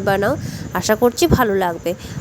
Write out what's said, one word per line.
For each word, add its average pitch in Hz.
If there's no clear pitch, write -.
বানাও, 196
আশা 214
করছি 247
ভালো 226
লাগবে। 170